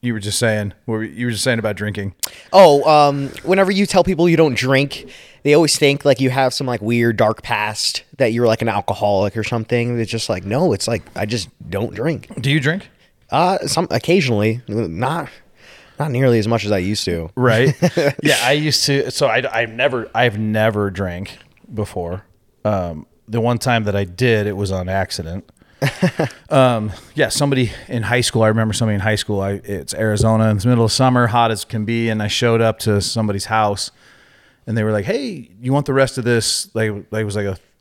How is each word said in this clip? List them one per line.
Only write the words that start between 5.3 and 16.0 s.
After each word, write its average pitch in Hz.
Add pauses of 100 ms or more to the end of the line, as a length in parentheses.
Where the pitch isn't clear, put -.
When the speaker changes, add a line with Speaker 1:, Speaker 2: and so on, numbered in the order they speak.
Speaker 2:
they 147
always 151
think, 139
like, 131
you 131
have 131
some, 139
like, 120
weird 117
dark 110
past, 107 (140)
that 113
you're, 117
like, 113
an 117
alcoholic 101
or 107
something. 120
It's 113
just 113
like, 92
no, 127
it's 98
like, 113 (120)
I 104
just 107 (220)
don't 98
drink. 127 (140)
Speaker 1:
Do 135
you 156
drink? 156 (400)
Speaker 2:
Uh, 180
some, -
occasionally, 120
not, 113 (680)
not 151